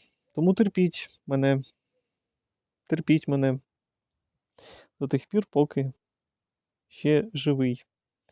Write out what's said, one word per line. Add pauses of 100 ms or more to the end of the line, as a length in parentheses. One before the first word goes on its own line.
(340)
Тому
терпіть (180)
мене. (1200)
Терпіть
мене (1400)
до
тих
пір,
поки (960)
ще
живий. (480)